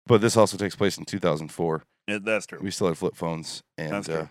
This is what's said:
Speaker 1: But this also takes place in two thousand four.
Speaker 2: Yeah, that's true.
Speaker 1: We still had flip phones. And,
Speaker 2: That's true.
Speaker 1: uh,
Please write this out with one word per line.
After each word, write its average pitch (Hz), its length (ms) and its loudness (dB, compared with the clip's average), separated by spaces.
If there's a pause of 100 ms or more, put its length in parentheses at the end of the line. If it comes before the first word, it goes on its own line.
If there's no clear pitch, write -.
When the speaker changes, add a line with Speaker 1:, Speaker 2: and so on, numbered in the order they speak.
Speaker 1:
But 110 140 8
this 110 160 4
also 101 200 6
takes 95 180 -4
place 98 240 0
in 82 60 -14
two 98 160 -8
thousand 78 320 0
four. 80 320 -2 (240)
Speaker 2:
Yeah, 104 120 -4
that's 104 260 -2
true. - 140 -16
Speaker 1:
We 95 120 -6
still 95 160 0
had 82 100 -2
flip - 160 -2
phones. 82 480 -8 (160)
And, 78 140 -6
Speaker 2:
That's 98 160 -6
true. 80 80 -2
Speaker 1:
uh, 80 140 -4